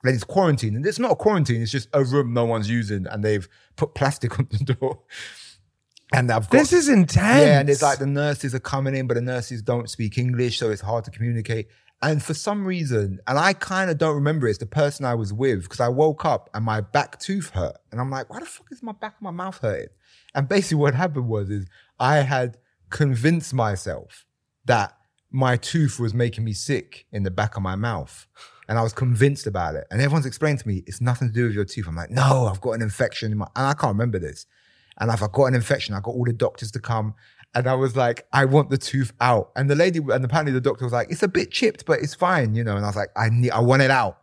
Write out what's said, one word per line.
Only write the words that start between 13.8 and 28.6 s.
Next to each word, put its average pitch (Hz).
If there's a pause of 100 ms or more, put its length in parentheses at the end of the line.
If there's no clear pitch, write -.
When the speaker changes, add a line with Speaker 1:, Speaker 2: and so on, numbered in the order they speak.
Speaker 1:
don't 156
remember 143
it, 107
it's 104
the 110
person 143
I 120
was 104
with, 107
'cause -
I 120
woke 147
up 139
and 110
my 110
back 127
tooth 190
hurt. 90 (160)
And 113
I'm 131
like, 135
"Why -
the 339
fuck -
is 262
my 226
back 214
of -
my 190
mouth 180
hurting?" 95 (440)
And 139
basically 185
what 143
happened 143
was, 104
is 101 (340)
I 139
had 131 (320)
convinced 147
myself 101 (400)
that 113 (360)
my 127
tooth 147
was 113
making 120
me 107
sick -
in 101
the 95
back 104
of 98
my 92
mouth. 101 (420)